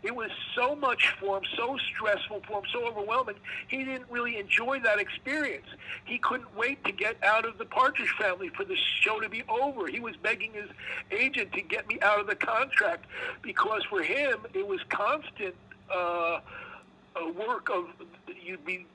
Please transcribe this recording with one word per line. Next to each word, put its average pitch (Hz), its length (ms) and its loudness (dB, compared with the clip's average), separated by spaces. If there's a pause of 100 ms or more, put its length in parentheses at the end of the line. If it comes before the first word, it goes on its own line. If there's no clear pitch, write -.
It 226 120 -2
was 220 160 -4 (240)
so 254 220 4
much 262 440 4
for 196 180 2
him, 185 60 -4 (120)
so 247 200 0 (180)
stressful 208 520 0
for 208 120 -2
him, 196 140 -4
so 240 140 0
overwhelming. 220 500 0 (320)
He 262 160 -2
didn't 254 260 -6
really 240 280 -2
enjoy 233 420 2
that 214 180 4
experience. 262 680 -2 (380)
He 240 140 -4
couldn't 247 380 0
wait 247 280 -2
to - 80 0
get 214 300 -2
out 220 220 6
of 220 140 -6
the 226 60 -6
Partridge 254 540 4
Family, 190 300 2
for 196 160 -4
the 190 120 -2 (240)
show 214 200 4
to 220 80 -2
be 226 200 -4
over. 240 380 0
He 226 140 -4
was 220 160 -8
begging 220 360 -2
his 208 160 -10 (420)
agent 233 420 0
to - 80 -2
get - 280 -4
me 226 140 -2
out 208 180 6
of 202 60 -2
the 202 100 0
contract, 233 720 2 (360)
because 214 420 0
for 185 180 0
him, 240 380 0 (140)
it 381 120 -2
was 381 220 -2
constant, 208 680 -2 (400)
uh, 170 460 2 (760)
uh, 165 200 -2
work 220 340 -2
of, 180 160 0 (560)
you'd 170 220 -10
be 185 300 -6